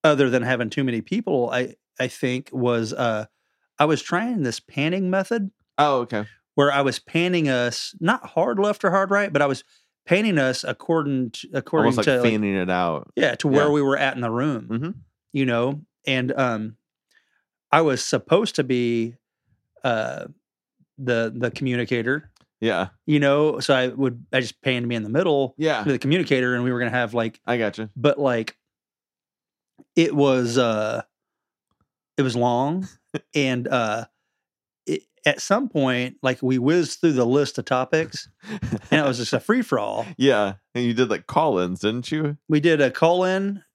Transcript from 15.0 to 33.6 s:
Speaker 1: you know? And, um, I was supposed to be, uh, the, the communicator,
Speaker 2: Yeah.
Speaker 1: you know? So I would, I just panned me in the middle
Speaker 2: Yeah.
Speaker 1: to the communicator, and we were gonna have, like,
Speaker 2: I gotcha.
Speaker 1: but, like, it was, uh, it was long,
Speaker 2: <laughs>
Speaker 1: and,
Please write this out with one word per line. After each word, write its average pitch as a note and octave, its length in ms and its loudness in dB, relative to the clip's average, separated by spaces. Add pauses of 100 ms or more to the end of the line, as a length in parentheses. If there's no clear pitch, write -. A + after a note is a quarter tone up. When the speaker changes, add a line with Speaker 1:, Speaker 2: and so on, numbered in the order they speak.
Speaker 1:
you C3+ 140 0
know? B2 340 -2 (260)
And, C3 320 -2
um, A2 380 -2 (960)
I D#3 80 6
was C#3 240 0
supposed F3+ 520 0
to C#3+ 80 0
be, A#2+ 520 -2 (680)
uh, A2+ 440 -4 (720)
the, A#2 360 0
the A#2+ 180 -2
communicator, B2 760 -4 (300)
Speaker 2:
Yeah. G2+ 280 0 (180)
Speaker 1:
you D3 140 4
know? C#3+ 400 2
So C#3+ 120 2
I B2+ 160 4
would, B2+ 440 -4
I C3 80 2
just A#2 220 -10
panned B2 260 -2
me A#2+ 80 -2
in G#2+ 80 -4
the G#2+ 60 -8
middle C#3+ 480 0
Speaker 2:
Yeah. C#3+ 260 0
Speaker 1:
to C#3+ 80 2
the B2 60 0
communicator, C3+ 580 2
and A#2+ 80 -2
we B2+ 80 0
were A#2+ 80 -2
gonna A#2+ 100 -2
have, A#2+ 240 -2
like, A2+ 320 -2
Speaker 2:
I A#2+ 100 0
gotcha. A2 380 -4
Speaker 1:
but, C#3 240 2
like, A#2+ 380 -2 (1400)
it E3 200 4
was, B2+ 440 2
uh, A2+ 440 0 (1120)
it C#3+ 60 2
was B2 120 0
long, B2+ 540 0 (220)
Speaker 2:
<laughs> - 240 -10
Speaker 1:
and, B2+ 340 0